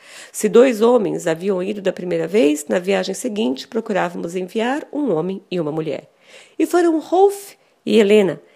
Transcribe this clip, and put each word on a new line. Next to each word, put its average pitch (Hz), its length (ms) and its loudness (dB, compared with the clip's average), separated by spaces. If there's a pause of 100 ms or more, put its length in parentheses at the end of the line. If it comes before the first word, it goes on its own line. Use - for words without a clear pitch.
(320)
Se - 160 -2
dois 226 320 6
homens 196 460 2
haviam 180 360 -2
ido 202 200 -6
da 185 100 0
primeira 175 340 -4
vez, 269 400 2
na 208 120 0
viagem 190 360 -2
seguinte 233 540 -4
procurávamos 180 680 -4
enviar 220 560 -4
um 277 200 -2
homem 180 380 -2
e 180 100 -4
uma 147 120 -4
mulher. 156 360 -8 (500)
E 320 60 0
foram 339 340 2
Rolf 392 560 0 (300)
e 214 140 2
Helena, 196 420 4 (160)